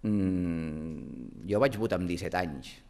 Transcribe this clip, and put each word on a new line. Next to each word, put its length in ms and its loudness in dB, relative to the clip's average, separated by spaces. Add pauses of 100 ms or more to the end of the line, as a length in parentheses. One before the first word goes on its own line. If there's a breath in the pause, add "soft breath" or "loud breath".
Mm, 1400 0
jo 160 4
vaig 160 2
votar 180 2
amb 140 0
disset 240 -2
anys. 400 -2 (140)